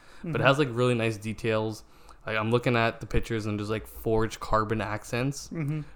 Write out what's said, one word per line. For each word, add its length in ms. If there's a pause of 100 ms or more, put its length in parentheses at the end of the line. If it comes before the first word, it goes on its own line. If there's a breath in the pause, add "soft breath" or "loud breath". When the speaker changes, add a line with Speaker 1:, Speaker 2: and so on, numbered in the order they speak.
(240 loud breath)
Speaker 1:
But 60
it 100
Speaker 2:
Mm-hmm. 80
Speaker 1:
has, 120
like, 120
really 240
nice 200
details. 680 (440 soft breath)
Like, 100
I'm 140
looking 240
at 240
the 60
pictures 400
and 120
there's, 120
like, 180
forged 540
carbon 400
accents, 720
Speaker 2:
Mm-hmm. 280 (140 loud breath)